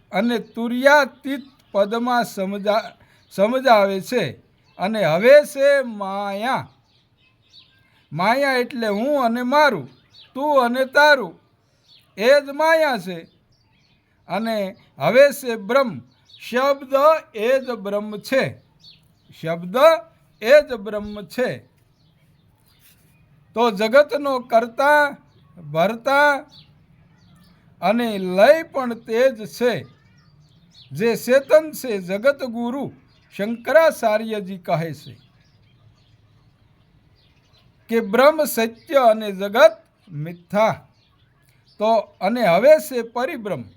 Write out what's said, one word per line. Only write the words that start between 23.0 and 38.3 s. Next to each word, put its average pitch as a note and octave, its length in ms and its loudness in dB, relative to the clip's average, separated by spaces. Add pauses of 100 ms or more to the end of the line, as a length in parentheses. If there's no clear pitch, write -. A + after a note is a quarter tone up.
તો A3+ 180 0
જગતનો C4+ 680 0
કરતા, C4+ 800 0 (540)
ભરતા C4 760 0 (1400)
અને A3 360 -2
લય G3 460 2
પણ B3+ 300 -6
તે A#3 380 0
જ A3 140 -12
છે. G#3+ 400 -4 (1080)
જે G#3 240 -2
ચેતન C#4 560 2
છે, A#3+ 260 -8
જગતગુરુ A#3+ 920 -4 (440)
શંકરાચાર્યજી A3 1200 -2
કહે E3 360 -4
છે - 240 -20 (2750)
કે A3+ 100 0
બ્રહ્મ C4 440 2